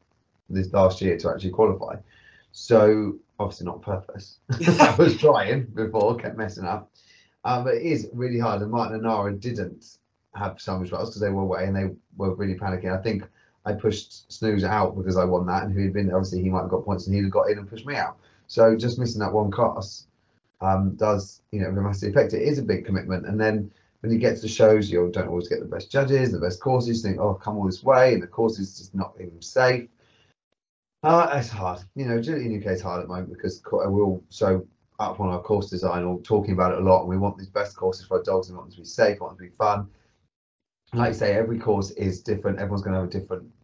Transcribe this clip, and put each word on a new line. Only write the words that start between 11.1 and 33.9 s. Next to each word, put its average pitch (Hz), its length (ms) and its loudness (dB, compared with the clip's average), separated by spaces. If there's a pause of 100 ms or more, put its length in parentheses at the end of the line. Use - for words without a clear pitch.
'cause 104 100 -8
they 104 100 0
were 95 120 -2
away 90 240 -2
and 98 100 -2
they 95 140 0 (260)
were 92 180 -2
really 98 200 -2
panicking. 92 420 -4
I 95 60 -6
think 101 220 -2 (400)
I 110 80 -4
pushed - 600 -4
Snooze 104 320 0
out 98 320 0
because 92 200 -2
I 90 80 4
won 90 220 0
that, 92 180 -2
and 101 80 -4
who 98 100 0
had 92 100 0
been, 98 200 0
obviously 92 300 -2
he 92 80 0
might 92 120 0
have 90 80 -4
got 92 140 -2
points 95 220 -4
and 98 80 0
he'd 101 80 2
have 98 80 0
got 101 200 2
in 104 80 -2
and 101 100 -14
pushed 110 180 -14
me 143 100 -8
out. 87 200 -4 (320)
So 113 280 6
just 117 220 -2
missing 113 220 -4
that 98 120 -2
one 104 180 2
class, - 560 -2 (540)
um, 95 360 2
does, 101 440 0 (120)
you 107 80 -2
know, 90 60 0
have 95 100 -4
a 98 40 -2
massive 98 300 -2
effect. - 240 4
It - 80 0
is 147 160 2
a 123 40 -4
big 98 220 -2
commitment. 92 420 -4
And 107 140 -2
then 107 300 0 (300)
when 113 120 -2
you 113 60 2
get 120 180 2
to - 60 -10
the 110 60 -4
shows, 107 420 6
you 87 220 2
don't 92 160 -4
always 87 200 -4
get - 120 -2
the - 60 -10
best 87 260 -10
judges, 135 400 2
the 85 80 -2
best 92 200 -4
courses. 120 440 0
You 98 60 0
think, 90 100 -2
"Oh, 101 140 2
I've - 60 -12
come 107 160 -6
all 98 100 -2
this - 180 -4
way," 127 300 6
and 90 80 0
the 87 40 -10
course 110 320 0
is 95 200 -8
just 95 180 -18
not 92 240 -4
even 85 200 -16
safe. 127 480 2 (1160)
Uh, 165 300 6
it's 131 140 -2
hard. 92 320 -6 (160)
You 135 100 -4
know, 117 120 0
agility 135 280 -4
in 110 60 -4
U 104 80 -4
K 98 100 -4
is 90 100 -2
hard 87 200 -6
at 85 80 -10
the 90 60 -8
moment 90 180 -8
because - 260 -6
co-, 92 300 -2
we're 101 160 4